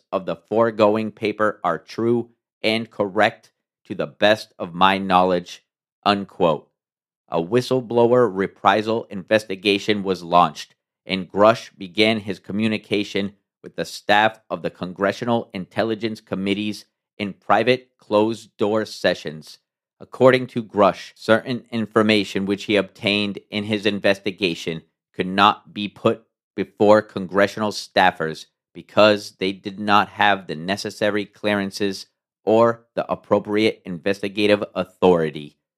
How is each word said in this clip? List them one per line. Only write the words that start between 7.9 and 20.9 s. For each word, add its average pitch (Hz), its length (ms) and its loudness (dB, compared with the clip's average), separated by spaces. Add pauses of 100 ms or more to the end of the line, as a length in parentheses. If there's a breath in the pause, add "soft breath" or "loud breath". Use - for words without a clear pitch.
reprisal 104 720 0
investigation 101 960 -2
was 92 200 -4
launched, 85 520 0 (300)
and 92 260 -6
Grush 107 460 2
began 107 440 -2
his 98 180 -10
communication 104 960 -4 (280)
with - 140 -20
the 85 80 -6
staff - 560 0 (100)
of 87 120 -6
the 82 80 -6
Congressional 98 800 -4
Intelligence 107 680 -6
Committees 101 640 -4 (340)
in 101 140 -6
private 113 640 0
closed-door 107 840 -2
sessions. 80 760 -6 (420)
According 127 480 2
to 117 160 -6
Grush, 98 500 0